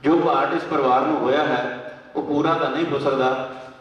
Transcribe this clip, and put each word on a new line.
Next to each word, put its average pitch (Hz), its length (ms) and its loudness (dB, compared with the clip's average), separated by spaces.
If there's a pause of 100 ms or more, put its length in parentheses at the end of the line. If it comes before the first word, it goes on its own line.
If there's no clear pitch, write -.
जो 160 160 4
पाठ 151 340 2
इस 160 160 -2
परिवार 131 360 2
नूं 151 140 0
होया 131 240 2
है 147 180 0 (500)
वो 151 120 -4
पूरा 156 320 0
तो 139 140 -2
नहीं 156 160 -2
हो 143 140 -2
सकता, 131 280 2 (520)